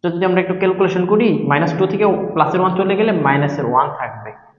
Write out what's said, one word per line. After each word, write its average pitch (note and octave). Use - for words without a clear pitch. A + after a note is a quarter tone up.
তো F3+
যদি F3
আমরা F#3
একটু F#3
ক্যালকুলেশন F#3
করি, A3
মাইনাস E3
টু F#3
থেকে G#3
প্লাসের F3+
ওয়ান F#3
চলে G3
গেলে A3
মাইনাসের C#3+
ওয়ান C3+
থাকবে A2